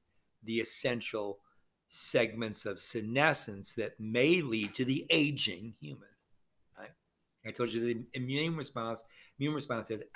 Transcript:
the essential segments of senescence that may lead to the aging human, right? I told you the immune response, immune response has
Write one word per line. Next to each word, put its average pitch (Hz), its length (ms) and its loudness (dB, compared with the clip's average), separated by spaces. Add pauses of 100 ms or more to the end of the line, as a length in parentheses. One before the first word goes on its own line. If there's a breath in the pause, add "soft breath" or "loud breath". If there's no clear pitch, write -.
(420)
the 113 180 0
essential 107 800 -2 (480)
segments 110 800 0
of 98 140 -6
senescence 117 960 0
that 110 240 -4
may 127 420 4
lead 110 320 0
to 127 100 2
the 135 260 0
aging 135 680 0
human, 139 280 -14 (680)
right? - 140 -14 (560)
I 110 60 -8
told 117 200 0
you 113 80 2
the 120 340 0
immune 143 420 0
response, 113 480 -6 (340 soft breath)
immune 147 160 0
response 120 340 -4
has 104 140 -4 (140)